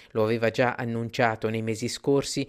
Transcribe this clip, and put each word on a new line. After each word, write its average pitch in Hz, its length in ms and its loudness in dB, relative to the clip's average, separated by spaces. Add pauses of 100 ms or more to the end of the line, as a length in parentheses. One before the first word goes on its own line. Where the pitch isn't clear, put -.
(120)
lo 110 140 2
aveva 113 240 2
già 123 260 0
annunciato 117 720 -2
nei 113 120 -4
mesi 113 260 -4
scorsi, 139 600 0